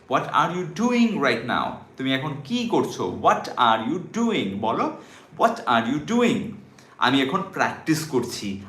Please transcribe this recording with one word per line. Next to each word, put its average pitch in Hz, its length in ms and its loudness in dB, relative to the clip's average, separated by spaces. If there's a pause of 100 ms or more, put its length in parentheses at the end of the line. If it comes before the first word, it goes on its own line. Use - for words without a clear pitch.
(100)
"What 139 120 4
are 175 360 2
you 180 280 -2
doing 233 320 4
right 127 280 2
now?" 76 240 0 (260)
তুমি 135 160 -2
এখন 139 220 -2 (100)
কি 240 240 -2
করছো? 113 540 0
"What 175 220 4
are 113 480 2
you 185 320 -4
doing?" 107 360 -2
বলো, 117 400 -2 (380)
"What 226 160 4
are 117 400 0
you 196 220 -2
doing?" 214 240 4 (580)
আমি 131 240 4
এখন 180 200 0 (100)
প্র্যাকটিস - 560 -2
করছি। 107 600 -2